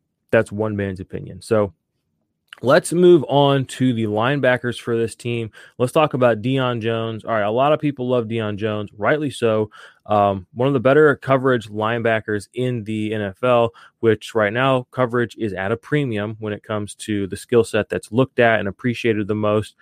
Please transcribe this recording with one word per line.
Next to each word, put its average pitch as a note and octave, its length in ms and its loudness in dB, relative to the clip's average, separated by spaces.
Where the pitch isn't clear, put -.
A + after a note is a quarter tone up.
That's A2+ 220 2
one G#2+ 240 -4
man's G2 240 -6
opinion. F#2+ 420 -14
So G#2 320 0
let's C#3+ 300 2
move F3 360 6
on C#3 360 2
to B2+ 280 -2
the A2+ 120 -2
linebackers B2 760 0
for A#2 180 -4
this A2+ 180 -2
team. A#2 360 -6
Let's B3+ 140 0
talk D3+ 220 2
about A#2+ 280 2
Deion B2+ 380 -2
Jones. A2+ 440 -4
All A2+ 80 -4
right, A2 100 0
a G#2 80 0
lot C3+ 220 2
of D3+ 80 0
people C#3 280 -4
love B2 180 0
Deion A2 300 -4
Jones, G#2+ 400 -4
rightly C3+ 340 0
so. A2 400 0
Um, G2+ 480 2
one B2+ 140 0
of C#3+ 60 0
the B2+ 60 0
better C#3 360 4
coverage B2+ 520 0
linebackers G#2+ 840 -2
in B2 300 -4
the G#2+ 300 -4
N G#2+ 80 -4
F G2 200 -8
L, A#2+ 300 2
which A2+ 340 2
right G#2+ 180 2
now B2+ 380 0
coverage A#2+ 480 -2
is G#2 160 -4
at F#2+ 180 -4
a A#2 40 -2
premium A2 640 -4
when G#2+ 120 -6
it G2+ 100 -10
comes G#2 340 -8
to G2+ 300 -4
the G2 100 -8
skill A#2 280 2
set G#2+ 240 -2
that's F#2 240 -6
looked B2+ 260 0
at A2+ 220 4
and G2 80 -4
appreciated G#2+ 600 -2
the G#2+ 60 -2
most. G#2+ 480 -2